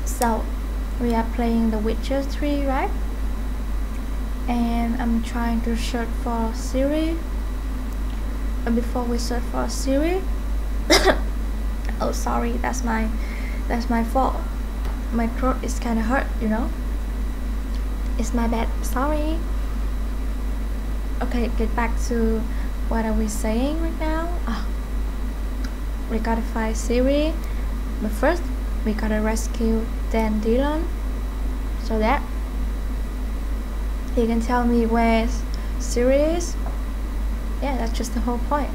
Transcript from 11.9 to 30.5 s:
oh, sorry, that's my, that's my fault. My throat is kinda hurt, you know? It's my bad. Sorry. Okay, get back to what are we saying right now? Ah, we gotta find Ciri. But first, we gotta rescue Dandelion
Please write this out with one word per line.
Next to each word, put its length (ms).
oh, 100
sorry, 480
that's 240
my, 240
that's 200
my 140
fault. 320
My 140
throat 360
is 160
kinda 220
hurt, 260
you 80
know? 200
It's 160
my 160
bad. 180
Sorry. 540
Okay, 360
get 200
back 200
to 320
what 160
are 80
we 160
saying 520
right 200
now? 440
Ah, 220
we 80
gotta 220
find 340
Ciri. 580
But 100
first, 320
we 80
gotta 280
rescue 640
Dandelion 760